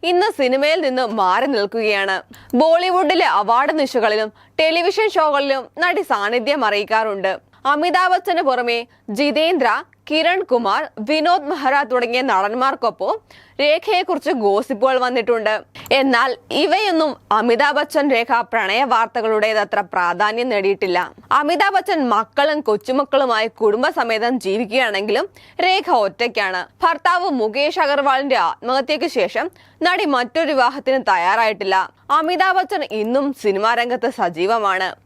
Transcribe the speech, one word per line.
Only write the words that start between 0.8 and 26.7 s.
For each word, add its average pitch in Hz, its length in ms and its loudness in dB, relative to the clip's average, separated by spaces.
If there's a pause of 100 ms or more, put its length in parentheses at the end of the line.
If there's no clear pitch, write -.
നിന്ന് 254 180 0 (160)
മാറി 202 340 2
നിൽക്കുകയാണ്. 202 640 -2 (440)
ബോളിവുഡിലെ 349 680 2 (120)
അവാർഡ് 240 400 2
നിശകളിലും 220 500 0 (300)
ടെലിവിഷൻ 349 560 2
ഷോകളിലും 277 480 0 (200)
നടി 359 260 0
സാന്നിധ്യം 233 580 0
അറിയിക്കാറുണ്ട്. 202 640 -2 (400)
അമിതാഭ് 359 400 2
ബച്ചന് 359 360 0
പുറമെ 240 300 -2 (400)
ജിതേന്ദ്ര, 294 520 2 (380)
കിരൺ 320 300 0 (120)
കുമാർ, 233 320 0 (260)
വിനോദ് 311 400 0
മെഹ്റ 285 420 0
തുടങ്ങിയ 240 380 0
നടന്മാർക്കൊപ്പം 226 840 -2 (480)
രേഖയെക്കുറിച്ച് 311 720 0 (120)
ഗോസിപ്പുകൾ 233 600 0
വന്നിട്ടുണ്ട്. 233 480 -2 (460)
എന്നാൽ 262 320 2 (320)
ഇവയൊന്നും 330 480 2 (260)
അമിതാഭ് 240 420 2
ബച്ചൻ 294 360 0
രേഖ 233 260 0 (120)
പ്രണയ 214 280 0 (120)
വാർത്തകളുടേതത്ര 220 880 0 (120)
പ്രാധാന്യം 202 600 0
നേടിയിട്ടില്ല. 196 460 0 (420)
അമിതാഭ് 381 360 0
ബച്ചൻ 370 240 0 (140)
മക്കളും 285 540 0
കൊച്ചുമക്കളുമായി 247 840 0 (100)
കുടുംബസമേതം 226 720 0 (140)
ജീവിക്കുകയാണെങ്കിലും 220 840 -2 (380)
രേഖ 370 240 0 (140)
ഒറ്റയ്ക്കാണ്. 196 580 -4 (220)